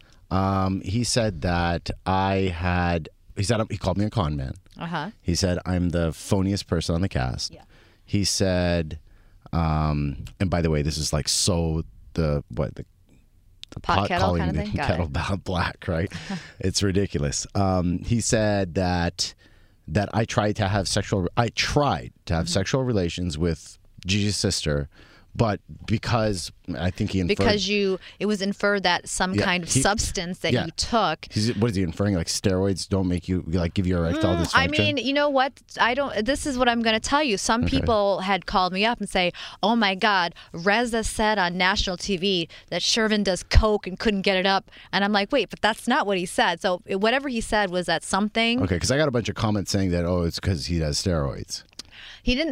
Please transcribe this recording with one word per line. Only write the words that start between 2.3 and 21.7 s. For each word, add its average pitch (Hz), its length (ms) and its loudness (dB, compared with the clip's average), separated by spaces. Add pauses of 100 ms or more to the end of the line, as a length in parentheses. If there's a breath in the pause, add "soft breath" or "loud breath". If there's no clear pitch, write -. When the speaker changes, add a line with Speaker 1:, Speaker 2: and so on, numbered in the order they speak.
Speaker 1:
had, 87 540 0 (260)
he 104 80 -2
said, 110 260 0
he 107 80 -6
called 92 200 -2
me 104 80 0
a 107 40 -2
con 76 260 -2
man. 67 180 -6 (260)
Speaker 2:
Uh-huh. 165 300 -6 (120)
Speaker 1:
He 87 120 0
said, 87 320 0
"I'm 90 240 0
the 82 220 0
phoniest 98 560 -2
person 85 260 -2
on 85 80 0
the 95 80 -2
cast." 64 420 -4
Speaker 2:
Yeah. - 120 -20 (420 soft breath)
Speaker 1:
He 202 180 0
said, 87 760 0 (540 soft breath)
um, 76 720 0 (140)
and 95 100 0
by 87 120 0
the 82 80 2
way, 76 120 2
this 73 160 -2
is, 76 160 -4
like, 73 140 0
so 82 560 0 (300)
the, 73 360 0
what, - 260 -4
the, - 100 -12 (840)
the - 80 -14
Speaker 2:
Pot 175 200 0
Speaker 1:
pot 202 80 2
Speaker 2:
kettle 180 200 2
Speaker 1:
calling 170 160 2
Speaker 2:
kind - 80 0
of - 60 0
Speaker 1:
the 202 60 0
Speaker 2:
thing? 208 120 -4
Got 139 120 -2
Speaker 1:
kettle 87 180 0
Speaker 2:
it. 69 80 -6
Speaker 1:
ba-, 87 240 -2
<laughs> 87 60 -8
black, 92 440 -4
right? 87 240 -2 (260 loud breath)
Speaker 2:
<laughs> - 220 -16
Speaker 1:
It's 95 240 -2
ridiculous. 87 720 0
Um, 92 440 2
he 117 220 0
said 101 540 0
that, 90 580 0 (540 soft breath)
that 98 260 0
I 110 120 0
tried 104 320 0
to 104 100 2
have 98 200 0
sexual, 95 400 0 (100)
I 120 120 2
tried 101 640 0 (140)